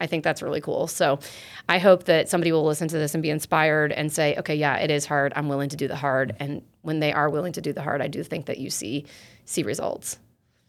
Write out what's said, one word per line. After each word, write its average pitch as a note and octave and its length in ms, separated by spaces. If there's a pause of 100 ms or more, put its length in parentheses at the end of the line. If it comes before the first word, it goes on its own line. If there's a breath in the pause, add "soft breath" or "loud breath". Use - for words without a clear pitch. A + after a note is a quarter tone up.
I E3 60
think D#3+ 160
that's D#3+ 180
really D3 200
cool. D3 260
So C#3+ 320 (500 loud breath)
I F3 80
hope F3+ 280
that E3 220
somebody E3+ 240
will D#3 140
listen D#3 220
to D#3+ 100
this D3+ 160
and D#3+ 80
be D#3 80
inspired D#3 640
and D3+ 200
say, D3 260
"Okay, - 180
yeah, C#3+ 220
it - 120
is D3 160
hard. C#3+ 300
I'm D3 120
willing C#3 220
to C#3+ 60
do C#3 120
the - 80
hard." C3 440
And C#3+ 240 (180)
when D#3 200
they D3+ 120
are D3+ 160
willing D#3 240
to - 80
do D3 100
the C#3 120
hard, C#3+ 180
I B2 60
do C#3+ 160
think D3 240
that C3 100
you C3+ 140
see, C#3+ 340 (400 loud breath)
see - 160
results. - 560 (520)